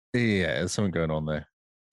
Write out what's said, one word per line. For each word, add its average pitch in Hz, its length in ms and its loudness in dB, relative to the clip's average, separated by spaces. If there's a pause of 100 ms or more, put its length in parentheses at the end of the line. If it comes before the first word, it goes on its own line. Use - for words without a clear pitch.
(140)
Yeah, 98 460 2
there's 87 140 -2
something 101 180 0
going 82 180 0
on 78 160 -2
there. 78 220 -4 (460)